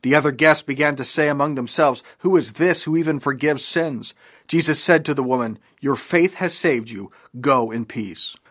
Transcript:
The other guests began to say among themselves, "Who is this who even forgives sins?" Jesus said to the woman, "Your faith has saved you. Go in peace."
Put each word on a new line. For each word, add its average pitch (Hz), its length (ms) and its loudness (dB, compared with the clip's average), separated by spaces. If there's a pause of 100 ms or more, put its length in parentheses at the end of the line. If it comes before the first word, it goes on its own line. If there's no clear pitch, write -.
The 127 100 2
other 147 180 4
guests 151 300 4
began 143 360 0
to 135 60 -8
say 151 240 0
among 147 280 0
themselves, 131 480 0 (160)
"Who 185 180 2
is 110 160 0
this 170 300 0
who 156 120 -2
even 156 240 0
forgives 139 460 -2
sins?" 151 480 -4 (340)
Jesus 160 320 0
said 165 260 4
to 151 100 -2
the 139 80 -2
woman, 123 340 -2 (240)
"Your 139 140 0
faith 175 400 0
has 175 180 -4
saved 120 380 -2
you. 98 200 -14 (300)
Go 123 300 2
in 113 140 -6
peace." 101 500 -10 (160)